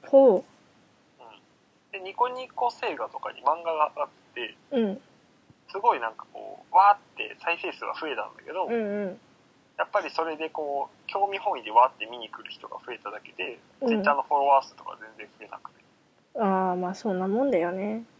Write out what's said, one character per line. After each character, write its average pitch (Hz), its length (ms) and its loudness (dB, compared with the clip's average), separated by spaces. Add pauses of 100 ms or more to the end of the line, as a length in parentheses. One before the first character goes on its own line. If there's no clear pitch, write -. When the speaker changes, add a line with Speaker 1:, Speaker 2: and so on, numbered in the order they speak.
Speaker 1:
ほ 269 300 10
う。 - 0 -
Speaker 2:
う - 20 2
ん。 - 40 -4 (1500)
で、 196 80 -12
ニ 190 160 -12
コ 240 120 2
ニ 254 220 -8
コ 240 220 -2
星 220 240 -6
画 117 140 -6
と - 100 -14
か - 120 -8
に - 120 -18
漫 156 180 2
画 165 120 -4
が 151 220 2
あ 147 100 -2
っ - 20 -20 (260)
て、 120 220 -8 (160)
Speaker 1:
う 233 160 2
ん。 202 140 -6 (680)
Speaker 2:
す - 80 -10
ご - 180 2
い 139 40 -8
な 117 100 -4
ん 110 60 -10
か - 180 -16
こ 104 380 -16
う、 - 40 -8
わ 196 180 8
ー - 20 6
っ - 20 -20 (180)
て 110 240 -10
再 170 220 -4
生 160 100 -4
数 - 140 -12
が - 80 -6
増 160 140 -8
え 139 80 -4
た 107 120 -6
ん - 80 -18
だ - 60 -20
け - 100 -14
ど、 180 140 -4
Speaker 1:
う 190 60 -8
ん - 20 0
う 208 360 -2
ん。 185 100 -12 (580)
Speaker 2:
や - 80 -2
っ - 60 -20
ぱ 202 100 0
り 156 80 -8
そ 160 140 -4
れ 160 140 -4
で 156 120 -6
こ 143 420 -6
う、 - 140 -20
興 202 220 -2
味 196 100 -6
本 196 220 -2
位 113 40 -14
で 107 60 -10
わ 113 160 8
ー 131 60 0
っ - 20 -20
て 110 140 -10
見 117 100 -12
に 113 120 -12
来 - 140 -16
る - 60 -18
人 - 180 -18
が - 160 -14
増 127 100 -10
え 113 40 -10
た 104 140 -10
だ 107 80 -12
け - 140 -18
で、 - 260 -8 (220)
Speaker 1:
う 269 40 -4
ん。 247 40 2
Speaker 2:
Twitter 190 260 4
の 139 80 -2
フ - 100 -2
ォ 147 60 2
ロ 139 80 2
ワ 139 160 8
ー - 20 -16
数 - 80 -20
と - 100 -20
か - 160 -12
全 110 80 -16 (100)
然 107 100 -14 (120)
増 110 60 -16
え - 40 -20
な 101 100 -16
く - 100 -20
て。 - 140 -20 (520)
Speaker 1:
あ 262 60 -6
ー、 190 360 2
ま 180 120 -4
あ 185 60 -8
そ 208 180 -4
ん 185 60 -2
な 185 80 -2
も 220 180 0
ん 285 60 2
だ 190 80 2
よ 175 120 0
ね。 208 320 -6 (160)